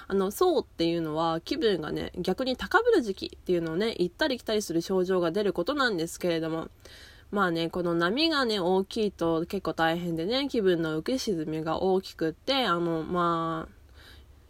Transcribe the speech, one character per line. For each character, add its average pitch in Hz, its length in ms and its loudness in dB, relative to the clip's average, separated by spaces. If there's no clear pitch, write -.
あ - 80 -2
の、 196 160 2
躁 349 300 2
っ - 40 -2
て 170 240 -2
い 170 80 0
う 170 40 0
の 156 140 -2
は 165 260 0
気 285 160 -4
分 214 220 2
が 151 120 -6
ね、 - 260 -4
逆 185 260 -2
に 254 140 -2
高 - 240 2
ぶ 480 80 2
る 381 140 6
時 196 100 -4
期 - 260 -12
っ - 0 -
て - 120 -4
い 175 80 4
う - 20 -2
の 160 120 -4
を - 20 -2
ね、 214 140 0
行 180 60 2
っ 175 40 0
た - 180 -2
り 254 120 -2
来 - 20 -20
た 220 140 -2
り 208 80 0
す 170 100 -4
る 165 80 2
症 185 220 0
状 185 160 2
が 170 100 2
出 196 140 0
る 190 100 0
こ 170 100 -2
と 277 120 -2
な 262 160 2
ん 185 60 0
で 160 100 0
す - 100 -12
け 180 120 0
れ 165 100 0
ど 160 100 -4
も、 160 200 -6
ま 202 140 2
あ 180 80 4
ね、 165 180 0
こ 180 140 -2
の 175 100 0
波 214 380 2
が 277 140 2
ね、 214 140 0
大 185 240 2
き 214 220 -2
い 196 60 0
と 165 340 0
結 190 160 -4
構 160 140 -4
大 165 240 2
変 170 160 -4
で 165 100 -2
ね、 262 240 -2
気 247 120 0
分 180 200 4
の 156 180 -2
浮 160 40 -4
き 254 160 0
沈 165 260 -2
み 156 180 -4
が 160 200 -2
大 190 180 2
き - 120 -10
く 160 160 -2
っ 156 40 -4
て、 262 320 -2
あ 175 140 2
の、 165 240 -2
ま 165 680 -2
あ、 - 100 -20